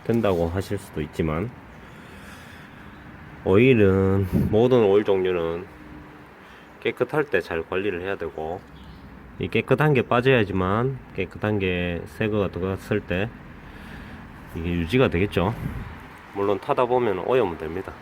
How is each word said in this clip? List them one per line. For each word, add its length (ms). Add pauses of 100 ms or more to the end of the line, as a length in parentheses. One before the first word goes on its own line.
된다고 460
하실 280
수도 240
있지만, 480 (2000)
오일은, 840 (240)
모든 320
오일 200
종류는 640 (1160)
깨끗할 440
때 140
잘 280
관리를 340
해야 160
되고, 420 (800)
이 80
깨끗한 460
게 100
빠져야지만, 960 (160)
깨끗한 440
게 460
새 220
거가 220
들어갔을 500
때 300 (1300)
이게 140
유지가 380
되겠죠. 480 (800)
물론 240
타다 260
보면 340
오염은 380
됩니다. 440